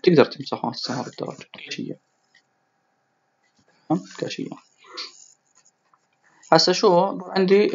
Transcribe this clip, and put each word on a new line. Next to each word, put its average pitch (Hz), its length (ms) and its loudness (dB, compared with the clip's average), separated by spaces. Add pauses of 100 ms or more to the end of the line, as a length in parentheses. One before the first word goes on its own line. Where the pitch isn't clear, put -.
تقدر 156 220 6
تمسحه - 460 -6
هسه - 300 -8
هاي 117 60 -8
الدرجة - 460 -12
كاشية. - 480 -12 (1900)
تمام؟ 180 140 -2 (160)
كاشية. - 320 -8 (2000)
هسه 160 200 4
شو؟ 185 500 2
عندي 190 420 2 (100)